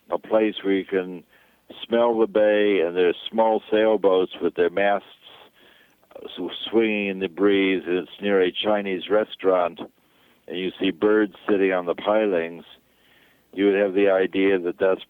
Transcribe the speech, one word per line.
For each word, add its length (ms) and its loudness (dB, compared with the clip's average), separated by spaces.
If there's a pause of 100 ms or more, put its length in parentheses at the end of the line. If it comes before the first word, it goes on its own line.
(100)
a 80 -2
place 440 -2
where 120 0
you 100 -2
can 380 -6 (640)
smell 320 0
the 80 2
bay, 540 2
and 160 -2
there's 200 2 (140)
small 400 0
sailboats 720 2
with 160 -4
their 140 2
masts 360 0 (1300)
sw-, 140 -8 (180)
swinging 380 0
in 140 -6
the 80 -4
breeze, 580 2
and 120 0
it's 220 -10
near 200 2
a 100 2
Chinese 580 -2
restaurant, 720 0 (680)
and 100 -8
you 120 -4 (100)
see 100 0
birds 440 2 (140)
sitting 240 2
on 140 -2
the 80 -2
pilings," 680 -2 (880)
you 120 2
would 100 4
have 180 0
the 160 4
idea 480 2
that 200 -6
that's 320 0